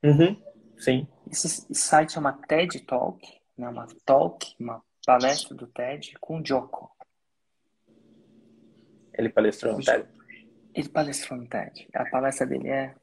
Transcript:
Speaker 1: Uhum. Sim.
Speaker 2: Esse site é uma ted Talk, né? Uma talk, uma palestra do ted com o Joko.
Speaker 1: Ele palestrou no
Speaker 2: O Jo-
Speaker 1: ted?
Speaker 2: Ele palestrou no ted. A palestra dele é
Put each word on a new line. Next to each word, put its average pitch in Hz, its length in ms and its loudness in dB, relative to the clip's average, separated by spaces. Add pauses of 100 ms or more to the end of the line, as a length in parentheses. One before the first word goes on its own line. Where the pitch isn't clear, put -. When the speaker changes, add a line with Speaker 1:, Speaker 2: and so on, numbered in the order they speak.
Speaker 1:
Uhum. 160 400 6 (360)
Sim. 131 280 0 (240)
Speaker 2:
Esse - 440 -6
site - 420 2
é 160 40 -6
uma 143 120 0
ted 165 480 -2
Talk, - 420 -4 (340)
né? 123 120 -10
Uma 117 180 -12 (180)
talk, 143 540 2
uma 117 240 -10 (240)
palestra 131 480 2
do 123 120 -16
ted 131 540 -10
com 160 200 -8
o 151 60 -8
Joko. - 440 -4 (2250)
Speaker 1:
Ele 113 120 0
palestrou 107 460 2
no 104 40 -6
Speaker 2:
O 135 40 -6
Jo- 127 100 4
Speaker 1:
ted? - 160 0 (680)
Speaker 2:
Ele 147 140 -6
palestrou 143 500 -4
no 120 100 -14
ted. - 460 -10
A 123 160 -2
palestra 131 360 -2
dele 131 220 -6
é 135 340 -4